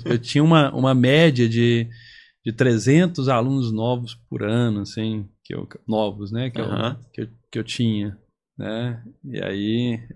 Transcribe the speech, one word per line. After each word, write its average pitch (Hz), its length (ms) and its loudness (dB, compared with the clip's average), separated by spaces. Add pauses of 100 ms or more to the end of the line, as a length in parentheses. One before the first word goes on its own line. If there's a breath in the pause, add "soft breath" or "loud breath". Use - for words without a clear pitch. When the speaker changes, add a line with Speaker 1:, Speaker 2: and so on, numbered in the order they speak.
Speaker 1:
eu 120 120 2
tinha 143 240 0
uma, 156 320 6
uma 131 200 2
média 127 520 4
de, 117 400 2 (560 loud breath)
de 113 120 -4
trezentos 131 760 2
alunos 127 420 0
novos 117 440 -4 (160)
por 117 120 -6
ano, 110 380 0
assim, 110 480 -6 (160)
que - 100 -10
eu, - 140 -8 (180)
novos, 104 460 -4
né? 123 160 -4
Que 117 100 -10
eu, 113 60 -6
Speaker 2:
Aham. 107 340 -4 (140)
Speaker 1:
que - 80 -10
eu, 113 80 -8 (240)
que 120 60 -6
eu 110 60 -4
tinha, 104 520 -2 (420)
né? 117 420 -8 (240)
E 113 180 -10
aí 110 580 -2 (160)